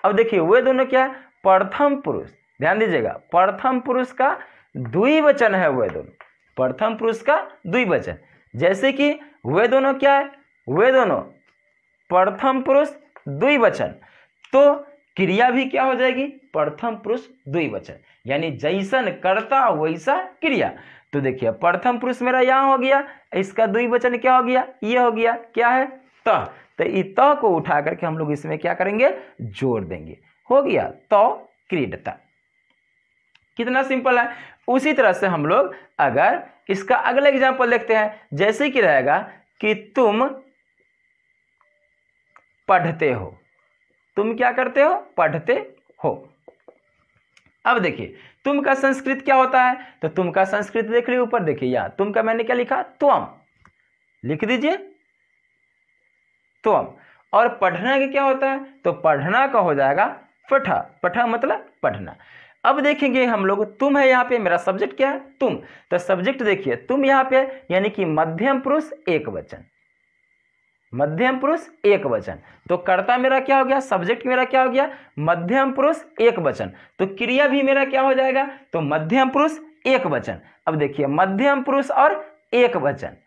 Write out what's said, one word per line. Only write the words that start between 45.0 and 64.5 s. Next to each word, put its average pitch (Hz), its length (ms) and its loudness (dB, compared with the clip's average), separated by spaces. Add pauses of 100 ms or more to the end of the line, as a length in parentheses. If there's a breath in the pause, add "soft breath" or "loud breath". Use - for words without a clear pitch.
पढ़ते 160 360 0 (500)
हो। 135 100 0 (1500)
अब 240 140 2
देखिए 156 360 -4 (300 loud breath)
तुम 277 160 0
का 277 120 2
संस्कृत 269 480 -2
क्या 269 140 2
होता 262 280 4
है, 254 140 2 (240 loud breath)
तो 160 60 -4
तुम 175 240 -2
का 190 140 2
संस्कृत 208 400 -4
देख 233 240 0
लीजिए 247 120 0
ऊपर 233 220 -2
देखिए, 131 260 -2
यहाँ 117 200 -2
तुम 202 220 -4
का 220 120 0
मैंने 226 200 -2
क्या 240 120 -2
लिखा, 247 260 -2
त्वम, - 460 0 (960)
लिख 151 220 -4
दीजिए 254 320 0 (1900)
त्वम। 190 240 2 (460 soft breath)
और 220 140 4 (100)
पढ़ना 190 420 0
का 269 80 0
क्या 277 160 -2
होता 269 280 0
है, 269 120 -6 (200)
तो 180 100 0
पढ़ना 165 540 0
का 254 120 2
हो 175 140 2
जाएगा 139 320 2 (440)
पठ, 269 200 2 (340)
पठ 180 160 -2
मतलब 240 500 -2 (140)
पढ़ना। - 320 -4 (480 loud breath)
अब 269 160 2
देखेंगे 277 460 0
हम 214 200 -2
लोग, 202 180 0 (160)
तुम 277 180 2
है 277 120 4
यहाँ 254 160 4
पे, 247 140 -2
मेरा 175 180 0